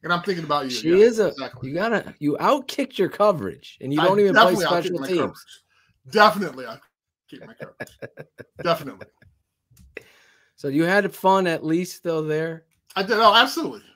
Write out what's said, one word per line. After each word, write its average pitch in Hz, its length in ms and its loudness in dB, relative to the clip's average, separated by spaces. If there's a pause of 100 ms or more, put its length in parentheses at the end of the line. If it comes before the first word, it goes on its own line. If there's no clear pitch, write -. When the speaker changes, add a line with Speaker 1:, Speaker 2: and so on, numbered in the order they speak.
Speaker 1:
and 175 100 -2
I'm 170 100 -2
thinking 175 220 -4
about 147 200 0
you. 127 60 -6
Speaker 2:
She 123 180 -4
Speaker 1:
Yeah, 175 60 6 (100)
Speaker 2:
is 226 140 2
a, 196 100 4
Speaker 1:
exactly. 131 400 -12
Speaker 2:
you 143 60 -8
gotta, 208 440 -2
you 147 200 -2
outkicked 254 580 -2
your 180 120 0
coverage, 160 720 -2
and 131 120 -6
you 151 60 0
Speaker 1:
I 160 60 2
Speaker 2:
don't 196 160 4
even 196 140 4
play 185 200 6
Speaker 1:
definitely 175 100 -2
outkicked 151 40 -2
Speaker 2:
special 175 300 -2
Speaker 1:
my 135 80 -10
Speaker 2:
teams. 180 120 0
Speaker 1:
coverage. - 420 -8 (500)
Definitely 190 540 2
outkicked - 840 -20
my - 80 -20
coverage. - 720 -16
Speaker 2:
<laughs> - 360 -20
Speaker 1:
Definitely. 147 440 -4 (1500)
Speaker 2:
So - 140 -10
you 143 160 0
had 196 280 0
fun 190 340 2
at 165 180 -4
least, 170 380 -4
though, 160 180 -4
there? 160 420 -6 (320)
Speaker 1:
I 196 80 -2
did. 208 160 -2
Oh, 220 160 6
absolutely. 240 460 0 (140)